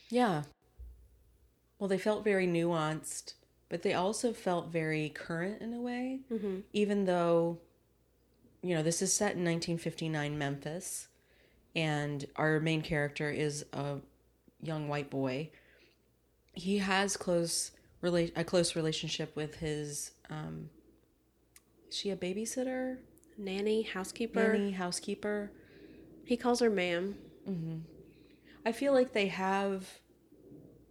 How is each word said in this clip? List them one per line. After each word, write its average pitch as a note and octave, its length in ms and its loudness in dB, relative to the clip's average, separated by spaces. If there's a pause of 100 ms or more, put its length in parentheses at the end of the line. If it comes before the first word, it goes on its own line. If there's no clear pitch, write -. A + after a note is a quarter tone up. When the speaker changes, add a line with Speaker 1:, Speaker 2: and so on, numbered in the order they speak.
Speaker 1:
Yeah. G#3 360 2 (1300)
Well, G3+ 100 0
they F#3+ 100 2
felt G#3+ 260 0
very F#3+ 220 4
nuanced, E3 880 0 (340)
but E3+ 140 -6
they G3 120 2
also G#3+ 380 0
felt F3 360 -2
very D#3 420 0
current F3 500 -6
in A3+ 140 -6
a A#3+ 60 -6
way, B3 400 -4 (120)
Speaker 2:
Mm-hmm. G3 280 -2 (120)
Speaker 1:
even G3+ 320 4
though, E3+ 540 4 (1040)
you F3+ 120 0
know, D#3 80 2
this E3 200 2
is F#3 100 2
set G#3 220 2
in F3 100 0
nineteen E3+ 320 0
fifty-nine D#3 600 -2
Memphis, D3 720 -4 (680)
and D3 500 0 (120)
our D#3 240 4
main D#3+ 200 2
character D3 480 -2
is D3 440 -2
a C#3+ 240 -4 (680)
young D3+ 260 -4
white C#3+ 220 -4
boy. C3+ 400 -2 (1040)
He F#3+ 260 0
has G3 380 2
close E3+ 560 0 (280)
rela-, E3+ 360 2
a E3+ 80 0
close E3+ 320 4
relationship D#3 580 -2
with D3+ 220 -4
his, D3 560 -4 (180)
um, D#3 400 -8 (1200)
is - 60 -8
she G3+ 140 -4
a F#3 60 -2
babysitter? B3+ 840 -4 (380)
Speaker 2:
Nanny, G#3 460 0
housekeeper. G3+ 720 0
Speaker 1:
Nanny, G3+ 180 2
housekeeper. G3+ 800 -4 (760)
Speaker 2:
He A#3+ 120 2
calls A#3+ 220 2
her A#3 100 6
ma'am. F3+ 460 0 (300)
Speaker 1:
Mm-hmm. D#3+ 320 -4 (880)
I A3+ 80 2
feel C#4 220 2
like B3+ 180 6
they G3+ 140 4
have F#3+ 600 0 (1040)